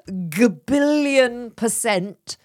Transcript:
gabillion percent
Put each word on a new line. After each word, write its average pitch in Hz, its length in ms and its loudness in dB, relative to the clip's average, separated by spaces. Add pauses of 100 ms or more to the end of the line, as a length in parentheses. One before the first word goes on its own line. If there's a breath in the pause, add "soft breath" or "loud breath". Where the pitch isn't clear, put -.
gabillion 240 1500 0
percent 208 920 -4